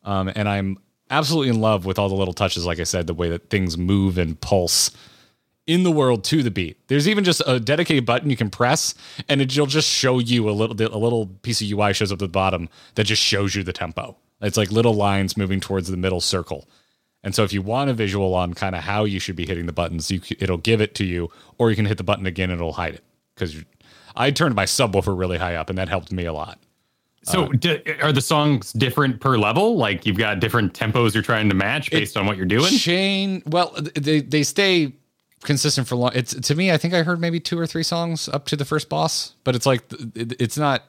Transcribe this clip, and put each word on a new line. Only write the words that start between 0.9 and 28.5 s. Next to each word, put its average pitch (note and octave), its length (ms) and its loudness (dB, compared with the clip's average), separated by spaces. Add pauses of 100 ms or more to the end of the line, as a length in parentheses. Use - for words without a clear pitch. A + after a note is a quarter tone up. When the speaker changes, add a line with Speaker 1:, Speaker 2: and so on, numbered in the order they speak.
Speaker 1:
absolutely C#3+ 400 0
in A2+ 100 2
love G#2+ 260 2
with F#2+ 140 -2
all G2+ 80 2
the F#2+ 80 0
little F#2+ 180 0
touches, F2+ 320 -2
like E2+ 140 -2
I E2+ 40 -2
said, E2+ 240 -2
the F2 60 -4
way E2+ 160 -2
that E2+ 200 -6
things F2+ 280 0
move F#2+ 400 2
and D#2+ 220 -2
pulse - 520 0 (760)
in F3 180 2
the F3+ 80 4
world B2+ 320 4
to D#3 200 2
the A#2 80 0
beat. F#2 260 -4 (100)
There's D3 220 2
even G#3 160 2
just F3 200 2
a B2+ 140 2
dedicated C#3 460 0
button B2+ 240 0
you B2 80 0
can G#2+ 120 0
press, - 460 0 (320)
and C#3 140 2
it, C3 120 0
you'll D3 120 2
just C#3 240 0
show B2+ 300 2
you A#2 300 2
a - 20 0
little, A2 300 0
a A2 160 -2
little A2+ 280 0 (160)
piece A#2 180 -4
of G#2+ 80 -4
U G2+ 140 -2
I G#2 100 4
shows G2 200 0
up G2 60 -4
at - 20 -10
the G2 100 -2
bottom F2+ 400 0 (260)
that A2+ 80 2
just G#2 180 2
shows G2+ 320 0
you G2+ 100 -2
the F2+ 100 -6
tempo. - 420 -8 (240)
It's G#2 160 -2
like G2+ 160 2
little A2+ 220 4
lines G2 420 0
moving G2 240 -2
towards F#2+ 300 -4
the F#2 80 -4
middle F2+ 240 -2
circle. E2 480 -4 (540)
And G2+ 120 -6
so A2 80 2
if G2 80 -2
you G2+ 100 -2
want A#2+ 280 -2
a C3 40 2
visual G2 400 0
on F2+ 200 0
kinda F#2 260 -4
how G2+ 240 -2
you G2+ 160 -2
should F2 160 -6
be E2+ 100 -6
hitting E2+ 200 -4
the E2+ 80 -6
buttons, E2+ 360 -4
you F#2 120 -2
c-, - 180 -10
it'll F#2 180 -2
give A2+ 220 2
it G#2+ 160 0
to G#2+ 100 -2
you, F2 240 -4 (280)
or A#2 120 4
you G#2+ 60 2
can G#2+ 100 2
hit G#2 120 0
the F#2 60 -8
button G2 240 -2
again F#2 220 -2
and F2 120 -4
it'll E2 120 -2
hide E2 200 -4
it. - 100 -18 (320)
'Cause E2 200 -6
you, D#2 100 -16 (500)
I C3 160 2
turned C#3 240 2
my G2 100 2
subwoofer G2 520 0
really F2+ 200 -2
high F2 180 -2
up, D#2 140 -6
and F#2 80 -4
that F#2 120 -2
helped F#2 240 -4
me F2+ 120 -4
a E2+ 80 -6
lot. D2+ 260 -10 (640)
Speaker 2:
So F#3 220 0
Speaker 1:
Uh, - 20 -6 (120)
Speaker 2:
d-, E3+ 220 0 (200)
are D3 120 2
the C#3 80 2
songs D3 500 2